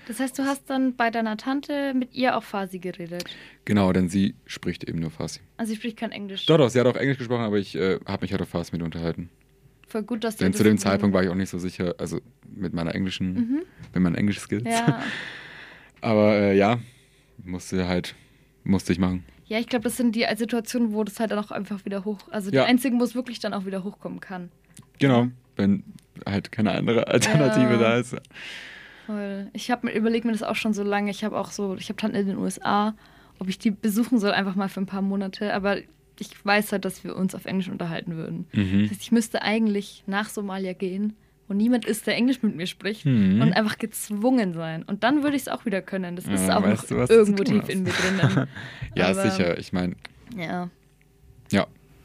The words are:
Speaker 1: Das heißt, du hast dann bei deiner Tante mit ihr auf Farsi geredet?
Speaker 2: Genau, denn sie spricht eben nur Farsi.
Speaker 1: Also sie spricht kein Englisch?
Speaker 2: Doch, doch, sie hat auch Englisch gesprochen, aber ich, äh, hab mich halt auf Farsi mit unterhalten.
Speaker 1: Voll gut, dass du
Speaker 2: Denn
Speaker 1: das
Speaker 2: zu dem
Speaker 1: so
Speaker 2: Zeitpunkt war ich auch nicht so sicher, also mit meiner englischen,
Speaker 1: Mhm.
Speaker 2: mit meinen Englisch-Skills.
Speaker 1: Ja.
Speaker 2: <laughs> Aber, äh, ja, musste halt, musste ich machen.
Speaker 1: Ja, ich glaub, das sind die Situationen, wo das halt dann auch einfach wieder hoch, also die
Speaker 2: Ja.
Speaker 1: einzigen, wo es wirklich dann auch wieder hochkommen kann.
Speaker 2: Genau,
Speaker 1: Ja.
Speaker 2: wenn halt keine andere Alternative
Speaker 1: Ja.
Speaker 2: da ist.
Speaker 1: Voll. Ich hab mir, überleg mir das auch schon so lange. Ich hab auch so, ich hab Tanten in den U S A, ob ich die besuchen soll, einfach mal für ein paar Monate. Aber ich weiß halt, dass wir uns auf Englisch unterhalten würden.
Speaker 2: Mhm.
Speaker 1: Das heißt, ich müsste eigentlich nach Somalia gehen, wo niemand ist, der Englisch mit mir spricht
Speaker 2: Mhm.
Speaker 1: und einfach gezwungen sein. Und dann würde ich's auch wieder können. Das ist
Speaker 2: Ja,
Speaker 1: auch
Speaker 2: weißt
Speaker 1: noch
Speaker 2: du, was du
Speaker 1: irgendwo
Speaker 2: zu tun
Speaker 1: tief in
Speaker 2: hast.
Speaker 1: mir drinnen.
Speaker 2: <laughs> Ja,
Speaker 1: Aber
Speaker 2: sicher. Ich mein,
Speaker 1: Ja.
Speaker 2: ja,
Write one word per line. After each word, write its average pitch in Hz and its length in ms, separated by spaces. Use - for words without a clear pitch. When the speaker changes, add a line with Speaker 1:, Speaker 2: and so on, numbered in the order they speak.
Speaker 1:
Das 233 120
heißt, 262 200
du 269 40
hast 277 260
dann 262 260
bei 233 160
deiner 220 260
Tante 277 560
mit 254 220
ihr 254 200
auf 220 100
Farsi 190 340
geredet? 175 460
Speaker 2:
Genau, 98 280
denn 92 160
sie 98 240
spricht - 380
eben 85 140
nur 80 120
Farsi. - 300
Speaker 1:
Also 220 160
sie - 20
spricht 226 220
kein 220 140
Englisch? 196 360
Speaker 2:
Doch, 160 100
doch, 131 120
sie 123 100
hat 120 80
auch 120 80
Englisch 135 240
gesprochen, 120 240
aber 104 160
ich, 95 160
äh, 92 300
hab 98 180
mich 92 80
halt 95 100
auf 90 80
Farsi 85 240
mit 82 80
unterhalten. 82 480
Speaker 1:
Voll 220 160
gut, 220 200
dass 220 140
du - 80
Speaker 2:
Denn 196 80
Speaker 1:
das 214 40
Speaker 2:
zu 214 60
dem 214 140
Speaker 1:
so - 60
Speaker 2:
Zeitpunkt 104 300
war 95 100
ich 95 60
auch 87 60
nicht 95 140
so 92 100
sicher, 90 400
also 85 200
mit 92 240
meiner 85 220
englischen, 95 380
Speaker 1:
Mhm. 240 280
Speaker 2:
mit 90 100
meinen - 120
Englisch-Skills. 104 500
Speaker 1:
Ja. 233 340
Speaker 2:
<laughs> - 480
Aber, 107 340
äh, 101 220
ja, 104 220
musste 90 440
halt, 90 280
musste 95 300
ich 85 60
machen. 92 260
Speaker 1:
Ja, 214 140
ich 240 80
glaub, 240 160
das 240 140
sind 240 180
die 233 100
Situationen, 226 580
wo 214 100
das 202 160
halt 220 120
dann 208 80
auch 208 120
einfach 202 340
wieder 196 200
hoch, 208 140
also 202 180
die 135 80
Speaker 2:
Ja. 131 80
Speaker 1:
einzigen, 247 340
wo 240 40
es 240 100
wirklich 247 260
dann 202 140
auch 196 120
wieder 190 180
hochkommen 185 380
kann. 175 280
Speaker 2:
Genau, 127 280
Speaker 1:
Ja. 123 60
Speaker 2:
wenn 101 260
halt 98 260
keine 104 200
andere 113 360
Alternative 127 680
Speaker 1:
Ja. 120 40
Speaker 2:
da 113 200
ist. 123 180
Speaker 1:
Voll. 202 480
Ich - 160
hab 240 140
mir, 233 100
überleg 226 320
mir 233 60
das 214 120
auch 214 120
schon 220 180
so 202 100
lange. 202 280
Ich 202 120
hab 214 100
auch - 180
so, 196 240
ich - 140
hab 208 80
Tanten 214 200
in 202 100
den 196 100
U 185 100
S 190 160
A, 208 320
ob 190 120
ich 185 100
die 233 120
besuchen 220 460
soll, 202 140
einfach 190 240
mal 196 140
für 190 120
ein 196 60
paar 196 160
Monate. 196 500
Aber 196 240
ich - 120
weiß 208 260
halt, 196 140
dass 185 180
wir 175 140
uns 185 180
auf 185 100
Englisch 185 220
unterhalten 170 480
würden. 165 380
Speaker 2:
Mhm. 101 300
Speaker 1:
Das 151 80
heißt, 202 100
ich - 100
müsste 233 300
eigentlich 208 640
nach 202 220
Somalia 190 420
gehen, 196 460
wo 202 40
niemand 233 300
ist, - 240
der 214 80
Englisch 254 260
mit 202 140
mir 165 120
spricht - 380
Speaker 2:
Mhm. 107 360
Speaker 1:
und 151 100
einfach 214 260
gezwungen 214 760
sein. 160 300
Und 202 200
dann 277 200
würde 285 120
ich's 262 140
auch - 160
wieder 190 160
können. 180 340
Das 180 100
ist 185 220
Speaker 2:
Ja, 190 100
Speaker 1:
auch 208 60
Speaker 2:
weißt 208 200
Speaker 1:
noch - 60
Speaker 2:
du, 120 100
was 123 100
du 226 60
Speaker 1:
irgendwo 208 280
Speaker 2:
zu 254 80
tun 208 140
Speaker 1:
tief - 100
in 190 100
Speaker 2:
hast. 175 180
Speaker 1:
mir 190 140
drinnen. 131 180
Speaker 2:
<laughs> - 240
Ja, 90 140
Speaker 1:
Aber 95 200
Speaker 2:
sicher. 90 300
Ich - 140
mein, 180 240
Speaker 1:
Ja. 180 320
Speaker 2:
ja, 98 160